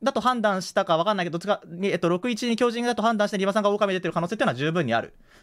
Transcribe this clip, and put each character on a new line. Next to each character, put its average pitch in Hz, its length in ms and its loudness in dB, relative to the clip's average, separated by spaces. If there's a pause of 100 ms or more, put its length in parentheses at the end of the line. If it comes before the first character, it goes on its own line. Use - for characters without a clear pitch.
だ 269 100 0
と 220 80 -2
判 240 200 0
断 196 200 0
し - 100 -10
た 190 140 0
か 170 120 2
分 165 60 2
か 208 100 2
ん 202 40 -4
な 180 60 0
い - 20 -4
け 165 60 -6
ど、 170 80 -4
ど - 20 -12
っ - 0 -
ち 190 60 -10
か 202 200 0
に、 175 220 -4
え - 60 0
っ 175 40 0
と、 175 80 2
六、 180 220 0
一 240 180 -4
に 233 80 0
強 240 140 2
靭 233 160 -4
だ 240 80 2
と 220 80 -6
判 226 160 2
断 208 100 2
し - 40 -6
て、 202 80 -2
二 190 60 0
番 196 80 0
さ 214 60 0
ん 208 40 2
が 202 80 4
狼 208 200 2
出 185 80 0
て 175 80 -4
る 160 60 -4
可 165 80 -2
能 180 60 0
性 220 80 -6
っ - 20 -6
て - 60 0
い - 20 2
う - 20 2
の 151 40 2
は 117 40 -2
十 151 160 -2
分 165 140 0
に 113 80 0
あ 113 80 2
る。 - 140 -10 (280)